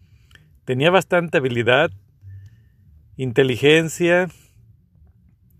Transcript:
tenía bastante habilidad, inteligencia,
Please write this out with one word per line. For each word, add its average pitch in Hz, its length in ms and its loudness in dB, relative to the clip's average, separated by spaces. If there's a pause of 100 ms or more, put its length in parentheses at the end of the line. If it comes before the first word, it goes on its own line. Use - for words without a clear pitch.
(640)
tenía 135 260 0
bastante 175 460 0
habilidad, 127 540 0 (1200)
inteligencia, 151 1120 0 (1300)